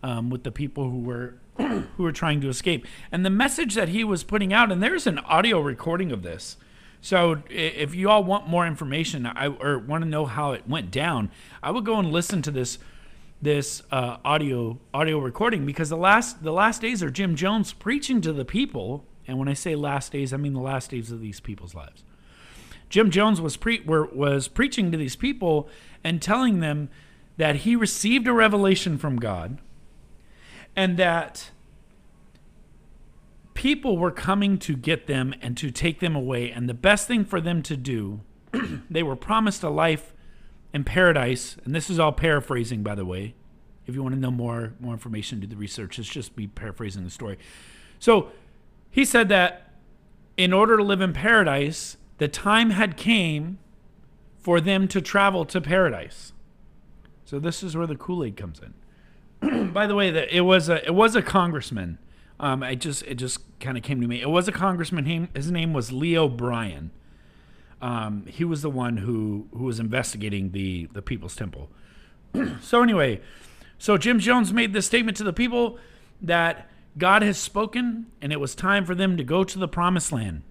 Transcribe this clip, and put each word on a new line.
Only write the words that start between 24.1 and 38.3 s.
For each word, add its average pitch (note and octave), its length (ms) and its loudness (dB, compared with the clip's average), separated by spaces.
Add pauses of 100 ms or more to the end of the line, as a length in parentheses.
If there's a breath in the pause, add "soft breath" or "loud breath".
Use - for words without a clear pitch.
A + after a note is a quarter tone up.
preaching A#3 440 0
to D#3+ 60 -2
these C3+ 180 -4
people E3+ 520 0 (360 loud breath)
and E3 180 0
telling A3 380 4
them D3+ 280 -2 (480 soft breath)
that D3+ 200 2
he G#3+ 180 2
received A#3 540 2
a B3 40 4
revelation G3 680 4
from C3+ 180 -2
God G#2+ 420 -4 (1160 loud breath)
and F#3 200 2
that E3+ 540 0 (2000)
people C4+ 440 0
were F3 120 2
coming G3 480 0
to D3+ 180 -2
get D3+ 300 -2
them C3+ 340 -2
and A#2+ 160 -6
to C#3 140 -6
take D#3+ 300 -2
them E3 160 0
away. B2 340 -2
And A#2+ 180 -4
the B2 60 -4
best G3 320 4
thing A3+ 180 0
for F#3 160 -2
them E3+ 220 0
to D3+ 140 -4
do, A2 440 -4 (320)